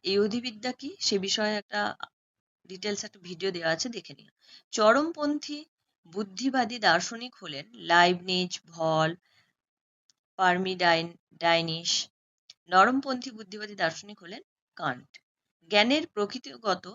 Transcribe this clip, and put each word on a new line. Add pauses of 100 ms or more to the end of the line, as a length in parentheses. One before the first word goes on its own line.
এই
অধিবিদ্যা
কি (100)
সে
বিষয়ে
একটা (840)
ডিটেলস
একটা
ভিডিও
দেওয়া
আছে,
দেখে
নিও। (420)
চরমপন্থী (560)
বুদ্ধিবাদী
দার্শনিক
হলেন (180)
লাইবনিজ, (160)
ভল, (1300)
পারমিডাইন-, (240)
ডাইনিশ। (760)
নরমপন্থী
বুদ্ধিবাদী
দার্শনিক
হলেন (360)
কান্ট। (600)
জ্ঞানের
প্রকৃতিগত